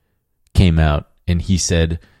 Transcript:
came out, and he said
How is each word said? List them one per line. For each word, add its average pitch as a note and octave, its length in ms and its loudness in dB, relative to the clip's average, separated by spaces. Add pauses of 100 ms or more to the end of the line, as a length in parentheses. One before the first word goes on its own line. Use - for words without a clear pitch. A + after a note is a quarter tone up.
(540)
came E2+ 260 2
out, D2+ 300 0 (180)
and F2 140 -2
he F#2+ 160 -2
said E2 420 -2 (200)